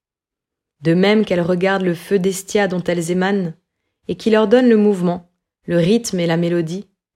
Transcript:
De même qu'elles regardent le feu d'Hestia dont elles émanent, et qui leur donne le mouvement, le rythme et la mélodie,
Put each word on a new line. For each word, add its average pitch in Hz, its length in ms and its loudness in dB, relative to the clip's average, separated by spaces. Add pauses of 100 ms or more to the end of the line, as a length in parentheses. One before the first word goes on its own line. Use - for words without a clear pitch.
(800)
De 160 140 0
même 208 300 2
qu'elles 175 160 -2
regardent 185 440 -2
le 175 100 -2
feu 196 240 -4
d'Hestia 196 480 -2
dont 180 160 -4
elles 175 280 -4
émanent, 185 440 -2 (540)
et 185 80 -6
qui - 140 -4
leur 214 180 4
donne 247 200 4
le 226 80 6
mouvement, 180 540 0 (340)
le 170 120 -2
rythme 190 440 0
et 170 60 -2
la 165 100 0
mélodie, 170 520 -4 (280)